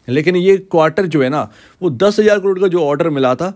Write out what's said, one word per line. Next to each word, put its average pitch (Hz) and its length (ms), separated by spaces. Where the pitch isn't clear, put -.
लेकिन 156 280
ये 190 220
क्वार्टर 160 380
जो 151 160
है 127 80
ना, 143 120
वो 180 100
दस 208 280
हज़ार 208 200
करोड़ 190 200
का 196 80
जो 175 160
ऑर्डर 147 260
मिला 131 260
था, 170 200